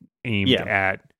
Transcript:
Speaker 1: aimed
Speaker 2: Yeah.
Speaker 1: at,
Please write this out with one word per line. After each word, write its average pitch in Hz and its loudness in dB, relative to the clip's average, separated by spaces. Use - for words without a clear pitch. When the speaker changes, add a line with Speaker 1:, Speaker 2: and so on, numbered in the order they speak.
Speaker 1:
aimed 107 0
Speaker 2:
Yeah. 113 4
Speaker 1:
at, 98 -2